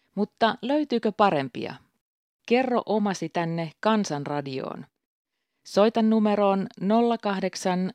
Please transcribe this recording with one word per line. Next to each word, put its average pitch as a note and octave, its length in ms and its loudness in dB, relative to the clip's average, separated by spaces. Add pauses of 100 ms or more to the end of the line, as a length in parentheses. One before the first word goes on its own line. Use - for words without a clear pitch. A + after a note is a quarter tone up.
(140)
Mutta G#3+ 480 0
löytyykö A#3+ 500 0
parempia? F3 600 0 (760)
Kerro B3 380 2
omasi G3+ 420 -2
tänne E3 520 -4
Kansanradioon. D3 1080 -2 (800)
Soita A3 360 2
numeroon G#3 640 2 (140)
nolla A3+ 380 2
kahdeksan F#3 760 -2